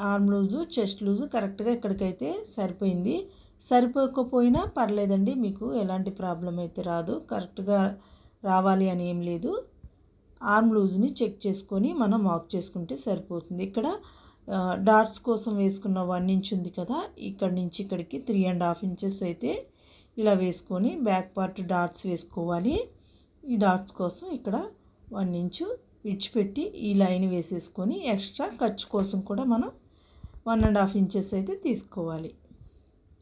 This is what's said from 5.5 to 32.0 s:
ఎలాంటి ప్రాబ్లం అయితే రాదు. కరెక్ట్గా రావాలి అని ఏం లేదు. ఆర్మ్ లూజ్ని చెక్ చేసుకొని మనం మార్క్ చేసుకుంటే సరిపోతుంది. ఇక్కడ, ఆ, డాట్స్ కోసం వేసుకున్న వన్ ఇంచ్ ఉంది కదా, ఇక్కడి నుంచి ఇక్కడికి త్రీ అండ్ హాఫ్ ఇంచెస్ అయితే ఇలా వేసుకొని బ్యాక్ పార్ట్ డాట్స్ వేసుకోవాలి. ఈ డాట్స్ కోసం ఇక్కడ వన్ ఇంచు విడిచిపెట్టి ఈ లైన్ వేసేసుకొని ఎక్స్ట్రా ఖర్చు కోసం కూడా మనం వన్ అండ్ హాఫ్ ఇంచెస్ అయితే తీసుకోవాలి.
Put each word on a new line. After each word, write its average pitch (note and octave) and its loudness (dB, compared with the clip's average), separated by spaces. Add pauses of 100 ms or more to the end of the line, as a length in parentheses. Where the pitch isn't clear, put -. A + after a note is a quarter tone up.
ఎలాంటి F#3+ -2
ప్రాబ్లం F3 -4
అయితే F3 -6
రాదు. E3+ -2 (160)
కరెక్ట్గా G3 0 (600)
రావాలి F#3+ 4
అని F3+ -2
ఏం F3 -4
లేదు. F3 -4 (880)
ఆర్మ్ A3 4
లూజ్ని G3 4 (120)
చెక్ G#3+ 0
చేసుకొని G3 0 (120)
మనం G#3+ 4
మార్క్ E3+ 0
చేసుకుంటే F3 -6
సరిపోతుంది. F3+ -6
ఇక్కడ, A3+ -2 (600)
ఆ, G3 -2 (300)
డాట్స్ G#3+ 4
కోసం A3 -2
వేసుకున్న G3 0 (100)
వన్ F3+ 0
ఇంచ్ F#3+ 2
ఉంది F#3 -4
కదా, F#3+ -4 (320)
ఇక్కడి F#3+ -2
నుంచి F3+ -4
ఇక్కడికి F3+ -6 (100)
త్రీ G3+ 2
అండ్ F3+ 0
హాఫ్ E3+ -2
ఇంచెస్ G3 -4
అయితే A#3+ -4 (640)
ఇలా G#3+ 4
వేసుకొని F#3 0 (180)
బ్యాక్ F#3+ 2
పార్ట్ F#3+ -4 (120)
డాట్స్ F3 -2
వేసుకోవాలి. F3 -2 (680)
ఈ B3+ -2
డాట్స్ F#3+ 2
కోసం F3 -6 (120)
ఇక్కడ G#3 -4 (600)
వన్ F#3 -2
ఇంచు F3+ -4 (380)
విడిచిపెట్టి G3+ -2 (240)
ఈ G#3 0
లైన్ F#3 4
వేసేసుకొని F3+ -4 (160)
ఎక్స్ట్రా G3+ -4 (140)
ఖర్చు - -2
కోసం G3 0
కూడా G#3 -2
మనం C4+ 0 (760)
వన్ A3+ 4
అండ్ G#3 6
హాఫ్ G3 2
ఇంచెస్ F#3+ 2
అయితే G3 -2 (100)
తీసుకోవాలి. E3 -4 (920)